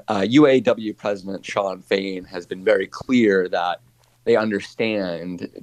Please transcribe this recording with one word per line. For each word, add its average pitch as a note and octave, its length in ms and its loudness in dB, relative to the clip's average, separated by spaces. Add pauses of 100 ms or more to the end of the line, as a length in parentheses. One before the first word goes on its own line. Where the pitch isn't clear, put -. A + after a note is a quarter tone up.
Uh, G2+ 200 0
U C#3+ 180 6
A C3 140 6
W A2 320 0
President G2 500 -6
Shawn F#2+ 380 -4
Fain F#2+ 440 -4
has F2+ 200 -12
been F#2 180 -12
very G2 240 2
clear G2+ 600 2
that F2 320 -4 (440)
they A#2 120 4
understand G2+ 1120 -4 (120)